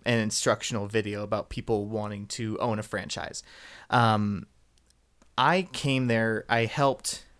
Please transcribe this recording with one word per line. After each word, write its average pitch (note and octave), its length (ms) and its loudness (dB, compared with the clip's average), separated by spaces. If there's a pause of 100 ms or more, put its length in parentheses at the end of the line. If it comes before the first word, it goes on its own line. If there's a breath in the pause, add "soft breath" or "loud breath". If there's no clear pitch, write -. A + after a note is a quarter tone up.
an A#2 140 4
instructional G#2+ 680 0
video G#2 380 -2
about G#2 260 -2
people A2 360 -2
wanting G#2 420 -6
to A2 320 -4
own A2+ 180 0
a G#2+ 60 -4
franchise. - 580 -6 (480 loud breath)
Um, G#2+ 560 2 (880)
I E3 260 4 (100)
came C3 340 0
there, A2+ 420 2
I A2+ 180 2
helped, - 580 0 (160)